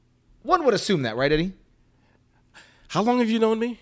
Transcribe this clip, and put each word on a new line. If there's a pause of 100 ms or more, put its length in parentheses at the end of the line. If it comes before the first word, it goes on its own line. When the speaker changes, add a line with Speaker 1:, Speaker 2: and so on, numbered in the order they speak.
(440)
Speaker 1:
One
would
assume
that,
right,
Eddie? (1300)
Speaker 2:
How
long
have
you
known
me?